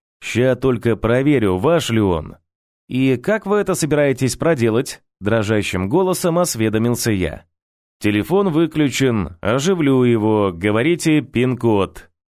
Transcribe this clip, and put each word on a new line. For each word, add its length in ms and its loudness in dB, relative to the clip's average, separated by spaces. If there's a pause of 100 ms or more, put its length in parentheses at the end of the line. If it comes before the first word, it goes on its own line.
(220)
Ща 340 0
только 420 0
проверю, 600 2
ваш 320 0
ли 120 0
он». 340 -2 (540)
«И 260 2
как 300 -4
вы 120 0
это 160 0
собираетесь 600 0
проделать?» 680 0 (200)
дрожащим 680 0
голосом 520 0
осведомился 720 0
я. 340 -4 (560)
«Телефон 480 0
выключен, 920 0
оживлю 640 0
его, 500 2
говорите 680 0
пин-код». 880 -2 (220)